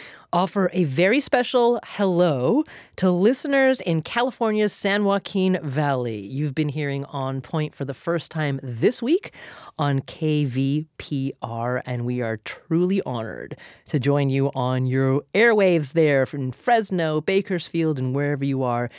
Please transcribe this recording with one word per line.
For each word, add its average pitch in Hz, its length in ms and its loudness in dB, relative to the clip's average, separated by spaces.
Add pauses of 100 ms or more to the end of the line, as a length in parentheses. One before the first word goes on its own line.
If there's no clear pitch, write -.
(320)
offer 185 400 0
a 185 120 2
very 175 340 2
special 240 680 2
hello 175 800 2 (320)
to 185 160 2
listeners 262 680 2
in 165 220 0
California's 220 720 0
San 202 300 0
Joaquin 190 580 0
Valley. 131 600 -2
You've 131 340 -4
been 151 140 0
hearing 139 380 -4
On 135 340 -6
Point 151 340 -4
for 143 100 -8
the 131 100 -6
first - 360 -4
time 143 320 -2
this 131 400 0
week 302 300 0 (440)
on 139 260 0
K 151 420 -2
V 135 420 -2 (120)
P 135 340 -6 (100)
R, 120 420 -4
and 120 220 -4
we 123 160 -2
are 113 140 -2
truly 180 680 -2
honored 113 520 -8 (300)
to 156 120 -2
join 139 320 2
you 135 240 2
on 127 320 0
your 135 360 2 (120)
airwaves 196 600 4
there 147 320 4
from 131 260 -6
Fresno, 180 680 0
Bakersfield, 165 760 0
and 127 160 -2
wherever 143 300 0
you 135 180 0
are 120 260 0 (100)